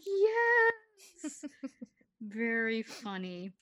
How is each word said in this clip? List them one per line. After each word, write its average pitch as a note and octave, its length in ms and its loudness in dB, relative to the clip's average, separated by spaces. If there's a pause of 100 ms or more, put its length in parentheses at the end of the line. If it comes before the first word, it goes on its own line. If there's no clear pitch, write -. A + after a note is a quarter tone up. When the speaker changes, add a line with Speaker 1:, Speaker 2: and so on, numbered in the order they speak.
Speaker 1:
"Yes!" A4+ 1400 2 (360)
Speaker 2:
<laughs> - 400 -20
Speaker 1:
Very A3+ 640 -2
funny. F#3 680 -10 (100)